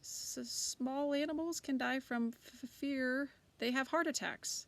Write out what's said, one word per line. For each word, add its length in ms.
S-, 440
small 680
animals 460
can 180
die 220
from 320
f-, 260
fear. 600
They 140
have 160
heart 180
attacks. 600